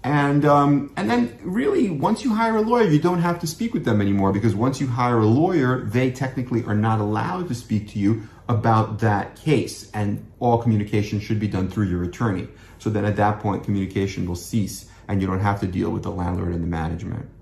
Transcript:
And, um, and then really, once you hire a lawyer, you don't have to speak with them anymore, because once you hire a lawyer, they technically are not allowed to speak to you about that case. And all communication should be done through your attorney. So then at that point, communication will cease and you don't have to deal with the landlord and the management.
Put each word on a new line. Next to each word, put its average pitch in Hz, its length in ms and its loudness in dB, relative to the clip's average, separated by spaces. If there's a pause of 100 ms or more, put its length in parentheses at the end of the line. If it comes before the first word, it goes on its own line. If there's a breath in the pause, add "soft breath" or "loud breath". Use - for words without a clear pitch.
And, 143 420 2
um, 143 500 4
and 202 140 -2
then 240 320 0
really, 254 480 0
once 170 340 0
you 226 120 0
hire 226 220 2
a 214 40 2
lawyer, 233 260 4
you 151 120 6
don't 175 220 2
have 170 180 0
to 165 80 -4
speak 226 260 -4
with - 120 -2
them 107 160 2
anymore, 98 300 2
because 101 220 2
once 123 260 0
you 143 60 0
hire 120 320 0
a 107 80 4
lawyer, 131 580 4
they 123 280 0
technically 127 540 -4
are 104 100 -2
not 110 240 2
allowed 113 480 -2
to 120 80 -4
speak - 380 -4
to 107 60 -4
you 107 300 0 (180 loud breath)
about 110 520 0
that 104 360 0
case. - 600 -2
And 104 280 -4 (160)
all 120 220 2
communication 104 580 0
should 107 200 -4
be 107 80 -2
done 92 220 -2
through 104 180 -2
your 87 160 -2
attorney. 95 440 -4 (300 loud breath)
So 113 140 -4
then 104 120 -2
at 104 120 0
that 104 240 0
point, 98 240 -4
communication 98 640 -2
will 87 80 -4
cease - 500 -4 (220 loud breath)
and 98 140 -2
you 95 60 0
don't 95 120 -2
have 101 220 0
to 98 60 -2
deal 92 220 -2
with - 140 -4
the 90 80 -6
landlord 90 420 -4
and 85 80 -4
the 82 60 -4
management. 82 600 -6 (140)